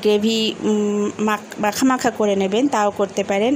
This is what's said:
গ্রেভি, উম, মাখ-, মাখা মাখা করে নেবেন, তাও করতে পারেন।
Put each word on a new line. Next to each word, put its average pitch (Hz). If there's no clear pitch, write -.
গ্রেভি, 214
উম, 208
মাখ-, 214
মাখা 208
মাখা 262
করে 208
নেবেন, 196
তাও 208
করতে 202
পারেন। 208